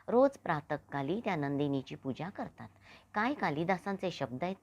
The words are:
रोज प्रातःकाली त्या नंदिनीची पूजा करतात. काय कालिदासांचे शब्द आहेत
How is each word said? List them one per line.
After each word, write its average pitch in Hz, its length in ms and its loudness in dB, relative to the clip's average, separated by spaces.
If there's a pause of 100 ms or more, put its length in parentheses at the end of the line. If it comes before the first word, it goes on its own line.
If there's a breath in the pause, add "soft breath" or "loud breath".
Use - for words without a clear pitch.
रोज 254 220 6
प्रातःकाली 151 960 -2
त्या 190 120 0
नंदिनीची 143 580 0
पूजा 147 340 -6
करतात. 156 400 -10 (460 loud breath)
काय 240 200 2
कालिदासांचे 180 760 0
शब्द 131 340 -4
आहेत 190 180 -2